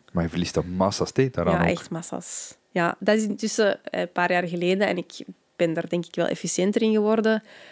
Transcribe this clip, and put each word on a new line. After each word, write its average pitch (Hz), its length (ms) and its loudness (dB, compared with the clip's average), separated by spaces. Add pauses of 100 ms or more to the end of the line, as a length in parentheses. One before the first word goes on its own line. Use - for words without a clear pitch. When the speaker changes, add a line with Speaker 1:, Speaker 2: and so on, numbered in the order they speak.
(120)
Speaker 1:
Maar 87 120 0
je 82 60 -2
verliest 85 240 -4
dan 82 160 -2
massa's 92 420 0
tijd 131 220 2
daaraan 85 200 2
Speaker 2:
Ja, 85 80 2
Speaker 1:
ook. 85 80 4
Speaker 2:
echt - 200 -4
massa's. - 680 -10 (140)
Ja, 170 280 0
dat 214 180 2
is 220 60 0
intussen, 214 600 0
eh, - 180 -6
een 175 100 -6
paar 175 200 0
jaar 180 160 2
geleden 175 400 2
en 185 100 0
ik - 260 -10 (320)
ben 170 180 2
daar 165 160 -4
denk 175 160 -2
ik - 100 -18
wel 170 120 2
efficiënter 185 540 0
in 220 100 4
geworden. 214 520 2 (280)